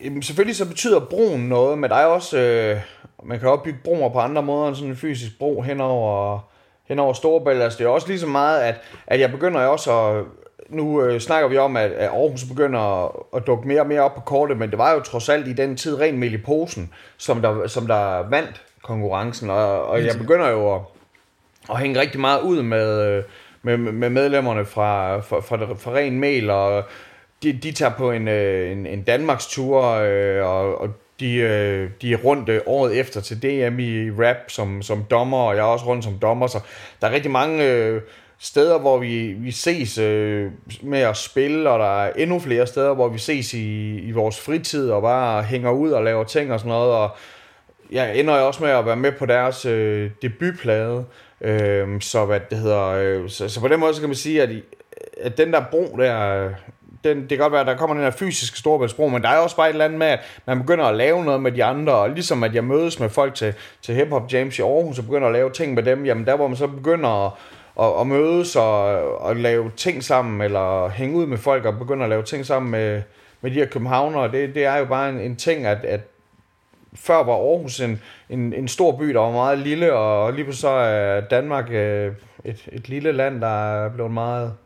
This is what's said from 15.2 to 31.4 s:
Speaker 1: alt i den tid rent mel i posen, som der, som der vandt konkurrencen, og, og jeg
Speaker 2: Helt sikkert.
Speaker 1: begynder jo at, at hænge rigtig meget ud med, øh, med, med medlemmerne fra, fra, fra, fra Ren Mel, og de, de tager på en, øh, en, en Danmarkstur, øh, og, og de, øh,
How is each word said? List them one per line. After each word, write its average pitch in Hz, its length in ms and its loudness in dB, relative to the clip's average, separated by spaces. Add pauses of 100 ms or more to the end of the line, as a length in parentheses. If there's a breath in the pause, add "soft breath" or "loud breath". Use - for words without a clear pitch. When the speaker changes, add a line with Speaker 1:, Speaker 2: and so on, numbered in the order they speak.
Speaker 1:
alt 151 200 2
i 131 40 -6
den 135 240 -2
tid 143 240 -4
rent 147 180 2
mel 120 160 -2
i 110 40 -4
posen, 131 520 -4 (260 loud breath)
som 117 260 -2
der, 107 240 0
som 117 200 -4
der 98 420 0
vandt 143 340 -2 (200)
konkurrencen, 107 680 -4
og, 98 360 0
og 92 80 -2
jeg 117 80 2
Speaker 2:
Helt 113 100 0
sikkert. 113 160 -6
Speaker 1:
begynder 165 200 4
jo 104 260 2
at, 95 60 -4 (880)
at 120 100 -4
hænge 135 200 0
rigtig 135 200 -2
meget 135 200 2
ud 170 220 0
med, 110 460 0
øh, 101 160 0 (380 loud breath)
med, 120 140 0 (160)
med 120 180 -2
medlemmerne 131 540 2
fra, 101 560 0
fra, 98 200 -2
fra, 110 340 -4
fra 110 180 -10
Ren 131 280 0
Mel, 131 300 0
og 101 340 2 (580 loud breath)
de, 151 100 0
de 131 200 -8
tager 135 200 0
på 127 180 -2
en, 113 180 -2
øh, 98 440 0
en, 98 140 -8
en 98 160 -8
Danmarkstur, 131 840 0
øh, 101 640 0
og, 95 340 -2
og 104 80 -6 (320)
de, 127 140 -2
øh, 104 560 0 (120)